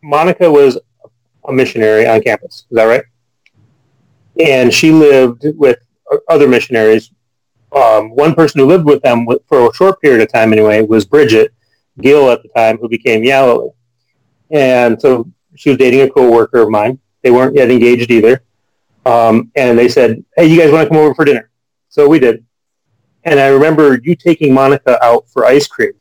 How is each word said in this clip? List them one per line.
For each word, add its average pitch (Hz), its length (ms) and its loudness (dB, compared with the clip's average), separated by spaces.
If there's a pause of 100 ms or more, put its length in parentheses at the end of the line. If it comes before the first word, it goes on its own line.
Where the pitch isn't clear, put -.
Monica 160 480 -2
was 143 280 2 (680)
a 135 60 -12
missionary 113 540 -2
on 113 160 0
campus. - 480 -8
Is 120 60 -6
that 113 80 2
right? 117 200 0 (1400)
And 131 320 0
she 160 180 0
lived 135 540 2 (120)
with 143 220 0 (320)
o-, - 180 -4
other 147 200 2
missionaries. 110 640 -2 (640)
Um, 110 400 0
one 147 200 0
person 156 260 0
who 135 60 2
lived 170 180 2
with 147 180 0
them 120 220 0
w-, 120 220 -4
for 123 240 0
a - 40 -18
short 190 260 -2
period 127 220 2
of 110 100 -4
time 110 200 0
anyway 107 300 0
was 110 220 -2
Bridget 113 480 0 (480)
Gill 139 300 2
at 117 120 -2
the - 60 -20
time, 113 300 -2
who 117 100 -12
became 113 340 -4
Yalali. 123 500 -2 (760)
And 127 500 0
so 127 300 -2 (260)
she - 140 -4
was 131 80 -2
dating 135 240 0
a 135 80 0
coworker 120 480 0
of 107 120 0
mine. 110 280 -4 (240)
They 127 80 0
weren't 131 260 0
yet 127 140 2
engaged 120 400 0
either. 113 320 2 (640)
Um, 117 500 0
and 123 220 0
they 120 100 2
said, - 360 -4 (120)
"Hey, 165 100 2
you 160 120 2
guys 156 140 2
wanna 156 160 0
come 160 100 -2
over 151 160 0
for 156 100 -4
dinner?" 131 260 -4 (380)
So 147 200 0
we 156 100 2
did. 123 260 -2 (800)
And 151 160 -2
I 135 80 0
remember 143 540 2
you 165 120 -4
taking 156 380 -2
Monica 135 520 0
out 120 260 0
for 123 160 -4
ice 139 200 0
cream. 104 340 -8